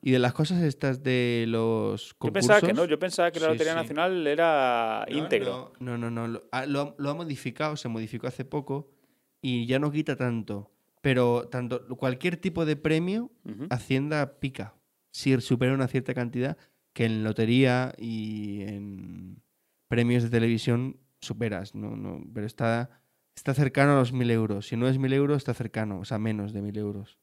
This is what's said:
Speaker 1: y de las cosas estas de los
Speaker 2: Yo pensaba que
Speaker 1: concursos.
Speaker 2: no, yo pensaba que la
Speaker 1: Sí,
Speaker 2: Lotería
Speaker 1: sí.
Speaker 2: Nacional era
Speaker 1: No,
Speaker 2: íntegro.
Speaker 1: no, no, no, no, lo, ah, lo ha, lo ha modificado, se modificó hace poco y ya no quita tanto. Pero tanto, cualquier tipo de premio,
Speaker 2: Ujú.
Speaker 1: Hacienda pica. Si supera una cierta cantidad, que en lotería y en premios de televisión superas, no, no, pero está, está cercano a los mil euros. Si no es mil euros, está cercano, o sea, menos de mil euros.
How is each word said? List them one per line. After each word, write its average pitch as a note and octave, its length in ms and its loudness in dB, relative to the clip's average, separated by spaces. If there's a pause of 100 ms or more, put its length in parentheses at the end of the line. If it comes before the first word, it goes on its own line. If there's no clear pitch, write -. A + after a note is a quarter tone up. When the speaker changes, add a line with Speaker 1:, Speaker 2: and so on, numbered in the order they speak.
Speaker 1:
y C3 100 2
de B2+ 80 6
las B2 140 4
cosas F3 300 2
estas C3+ 400 0
de A#2+ 440 2
los A2+ 720 0
Speaker 2:
Yo G#2+ 140 -2
pensaba G#3 260 6
que E3+ 80 2
Speaker 1:
concursos. A#3 200 2
Speaker 2:
no, - 20 -4
yo D3 80 2
pensaba F3 340 0
que E3+ 80 -6
la D#3+ 80 2
Speaker 1:
Sí, D#3+ 60 4
Speaker 2:
Lotería D#3 200 0
Speaker 1:
sí. E3 60 0
Speaker 2:
Nacional E3 460 0
era B2+ 800 2
Speaker 1:
No, - 100 -4
Speaker 2:
íntegro. C3 640 -2
Speaker 1:
no, B2 180 -6
no, A#2 120 -4
no, A#2 180 -4
no, - 0 -
lo, A#2 240 -6
ah, C3 140 -2
lo C#3+ 160 0
ha, C#3+ 160 -6
lo C#3+ 140 -2
ha - 20 -2
modificado, D3+ 640 -6
se - 100 -8
modificó A2+ 380 -6
hace B2+ 200 -6
poco C#3 440 -6 (520)
y A#2+ 260 -2
ya B2+ 100 2
no D3 140 0
quita D3+ 240 -2
tanto. G#2+ 560 -4 (300)
Pero B2 480 2
tanto, B2 360 -6 (120)
cualquier C3 400 -2
tipo E3+ 280 -2
de D3+ 100 0
premio, E3+ 560 0 (120)
Speaker 2:
Ujú. A2+ 260 -10
Speaker 1:
Hacienda C#3+ 680 0
pica. B2+ 340 -6 (380)
Si C3 300 2
supera B2+ 340 2
una C3+ 120 2
cierta B2+ 280 -2
cantidad, B2 420 -2 (360)
que A#2+ 120 0
en A2 180 0
lotería B2 760 4
y G#2+ 640 -6
en G2 800 -12 (440)
premios A#2+ 360 2
de A2+ 80 0
televisión A#2+ 680 2 (240)
superas, G#2 540 -6
no, G#2 200 -8
no, G2+ 280 -10 (100)
pero G#2+ 140 -6
está, A#2 420 0 (460)
está - 180 -4
cercano C#3+ 400 4
a C#3 60 6
los B2 140 2
mil B2 180 2
euros. G#2+ 360 0
Si - 100 -4
no B2 100 2
es C3 100 2
mil C3 160 0
euros, C#3+ 240 2
está C3+ 160 -2
cercano, G#2+ 460 -4
o G2 60 -8
sea, A2+ 120 -4
menos G#2+ 360 -2
de G2+ 100 -6
mil G#2 120 -6
euros. G#2 480 -8